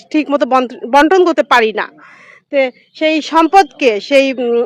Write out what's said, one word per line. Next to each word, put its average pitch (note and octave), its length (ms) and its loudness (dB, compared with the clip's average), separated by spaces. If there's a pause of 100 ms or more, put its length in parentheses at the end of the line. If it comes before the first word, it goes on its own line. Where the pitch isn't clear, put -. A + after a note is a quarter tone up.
(120)
ঠিক D4+ 200 -2
মতো D4 140 -2
বন্ট-, B3 340 -2 (140)
বন্টন D#4 340 4
করতে D4+ 160 0
পারি A3+ 300 0
না। G3 140 -6 (640)
তে C4+ 220 -2 (220)
সেই D#4 280 -2
সম্পদকে D#4+ 680 0 (100)
সেই, C4+ 320 0
উম, A#3+ 320 -2